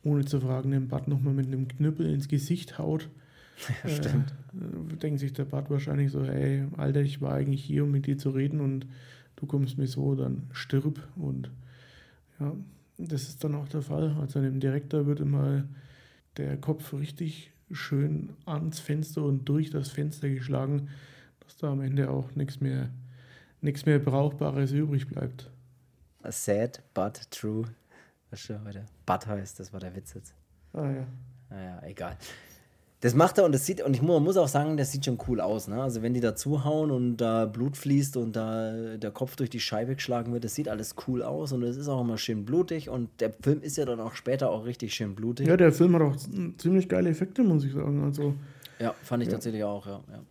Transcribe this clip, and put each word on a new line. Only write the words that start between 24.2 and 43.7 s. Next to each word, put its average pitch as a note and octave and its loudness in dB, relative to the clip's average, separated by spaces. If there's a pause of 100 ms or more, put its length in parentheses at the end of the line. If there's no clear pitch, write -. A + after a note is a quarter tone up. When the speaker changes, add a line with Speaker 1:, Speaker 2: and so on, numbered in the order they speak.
Speaker 1:
übrig C#3+ 2
bleibt. - -6 (800)
Speaker 2:
Sad, G#2+ 0 (120)
but G2+ -2 (100)
true. A2 -4 (680)
Weißt - -14
du, G#2+ -8
weil G2+ -12
der G#2+ -12 (200)
Bud F#2 0
heißt, G2+ -6
das F#2+ -14
war F#2+ -10
der F2+ -10
Witz - -14
jetzt. - -18 (380)
Speaker 1:
Ah, D3+ -4
ja. C3 -4 (440)
Speaker 2:
Naja, F#2 -12
egal. F2 -8 (840)
Das A#2+ 4
macht E3+ 8
er G3 8
und D#3+ 6
das C3+ 2
sieht, F3+ -2
und C#3 4
ich A#2 2
mu-, D#3+ 6
muss F3+ 4
auch E3+ 6
sagen, D3 2
das C#3 0
sieht C#3 -4
schon A#2+ 0
cool A#2 0
aus, G2+ -2
ne? A2+ -4
Also A#2 -2
wenn A#2+ 2
die B2 2
da A2+ 2
zuhauen D3+ 2
und B2 2
da A2+ 4
Blut A#2 -2
fließt C#3 2
und A2+ -2
da A2 -2
der G#2+ -4
Kopf B2+ -4
durch B2 -2
die A#2+ -6
Scheibe A#2+ -2
geschlagen A#2+ -2
wird, A#2+ -2
das A2 -4
sieht D3+ -2
alles A2 -6 (140)
cool B2 0
aus C#3+ -4
und B2 0
es A#2+ -2
ist C#3+ -6
auch C3 0
immer A#2 0
schön G#2+ -2
blutig D#3+ 0
und A#2+ -2 (120)
der - 2
Film D3 2
ist D3 -6